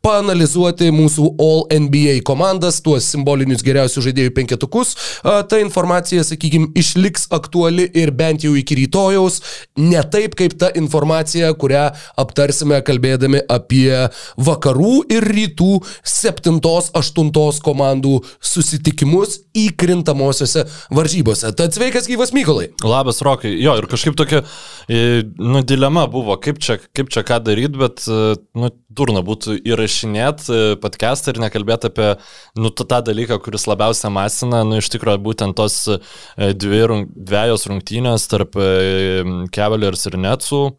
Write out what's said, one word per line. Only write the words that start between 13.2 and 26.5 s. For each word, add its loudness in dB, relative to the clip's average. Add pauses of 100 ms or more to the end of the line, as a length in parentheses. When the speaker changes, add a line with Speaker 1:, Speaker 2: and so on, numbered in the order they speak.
Speaker 1:
apie 2 (240)
vakarų 2 (160)
ir 2
rytų 2 (200)
septintos, 0
aštuntos 0
komandų 2 (160)
susitikimus 0 (120)
įkrintamosiose 0 (240)
varžybose. 0
Tad 0
sveikas -2
gyvas, -2
Mykolai. 0 (120)
Speaker 2:
Labas, 0
Rokai. 0
Jo, 2
ir -6
kažkaip -2
tokia, 0 (400)
e, 2 (100)
nu, 0
dilema 2
buvo, -2
kaip -6